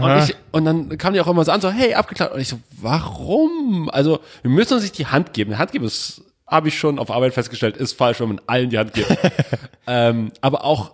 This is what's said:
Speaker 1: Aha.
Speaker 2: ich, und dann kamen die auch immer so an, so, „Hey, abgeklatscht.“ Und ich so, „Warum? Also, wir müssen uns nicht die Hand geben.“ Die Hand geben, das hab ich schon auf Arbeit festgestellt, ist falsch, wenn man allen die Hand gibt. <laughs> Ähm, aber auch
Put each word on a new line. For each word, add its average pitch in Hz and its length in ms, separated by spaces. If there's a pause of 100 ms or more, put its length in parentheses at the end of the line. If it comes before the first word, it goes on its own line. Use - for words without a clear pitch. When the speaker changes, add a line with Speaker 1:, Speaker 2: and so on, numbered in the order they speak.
Speaker 1:
Aha. 139 200
Speaker 2:
ich, - 120 (160)
und 156 140
dann 156 320
kamen 190 160
die 185 60
auch 156 60
immer 170 180
so 160 60
an, 202 100
so, 190 120
„Hey, 240 220
abgeklatscht.“ - 380
Und 135 80
ich 131 80
so, 117 120 (200)
„Warum? 190 1080
Also, 143 300 (220)
wir 127 100
müssen 226 220
uns 226 100
nicht 185 140
die 143 80
Hand 143 260
geben.“ 107 180
Die 107 60
Hand 160 160
geben, 180 120
das - 380 (240)
hab 156 200
ich 151 120
schon 143 220
auf 107 100
Arbeit 123 240
festgestellt, 113 420
ist 127 180
falsch, 120 260
wenn 113 80
man 101 180
allen 127 240
die 113 80
Hand 110 160
gibt. 107 140 (140)
<laughs> 135 60 (580)
Ähm, 117 440 (100)
aber 135 240
auch 143 300